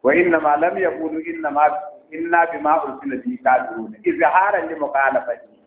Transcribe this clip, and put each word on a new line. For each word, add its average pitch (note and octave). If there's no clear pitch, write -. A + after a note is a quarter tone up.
"وإنما D#3
لم E3+
يقولوا D#3+
إنما D#3
إنا E3+
بما D#3
أرسل C3+
به B2
كافرون A#2
إظهارا F3
لمخالفته." C#3